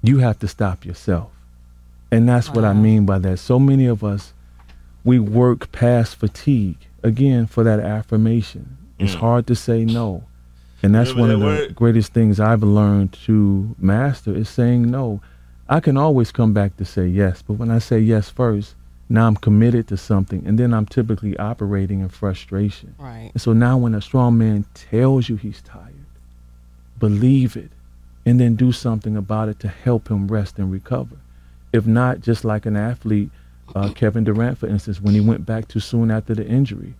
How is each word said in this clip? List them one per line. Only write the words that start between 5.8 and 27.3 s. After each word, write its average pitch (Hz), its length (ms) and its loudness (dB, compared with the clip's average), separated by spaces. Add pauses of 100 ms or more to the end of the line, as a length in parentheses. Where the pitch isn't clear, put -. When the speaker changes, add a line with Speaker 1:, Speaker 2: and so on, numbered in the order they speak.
Speaker 1:
fatigue, 107 640 -2 (260)
again, 120 440 2
for 117 180 -2
that 107 160 2
affirmation. 110 960 -2 (200)
It's 98 180 -2
Speaker 3:
Mm. 85 40 -10
Speaker 1:
hard 117 280 0
to 120 80 2
say 113 280 -2
no. 113 400 -2 (580)
And 101 140 4
that's 120 140 4
Speaker 3:
Remember 120 120 0
Speaker 1:
one 113 100 4
of 107 100 2
Speaker 3:
that 104 40 2 (160)
Speaker 1:
the - 60 -2
Speaker 3:
word? - 80 -14
Speaker 1:
greatest 113 380 2
things 107 260 2
I've 107 240 2
learned 101 480 2 (140)
to 104 520 0
master 110 560 -2
is 107 140 -4
saying 120 420 0
no. 123 300 -4 (480)
I 131 140 0
can 135 160 2
always 139 340 2
come 110 220 0
back 98 240 -2
to 98 80 -8
say 90 220 -4
yes, 92 380 0
but 107 100 -6
when 117 160 -4
I 113 80 2
say 110 200 -2
yes 110 300 2
first, 110 460 -4 (340)
now 113 180 2
I'm 110 80 2
committed 113 540 2
to 101 80 -4
something, 98 480 -2
and 107 120 0
then 123 160 2
I'm 107 120 0
typically 107 520 -4
operating 101 600 -4
in 95 100 -4
frustration. 98 880 -6
Speaker 2:
Right. 117 360 -18
Speaker 1:
And - 80 -6
so 120 100 0
now 120 260 4
when 120 180 0
a 101 60 -4
strong 123 360 2
man 107 260 2 (100)
tells 127 540 0
you 117 80 -6
he's 104 260 -12
tired, 131 440 -20 (920)
believe 120 580 2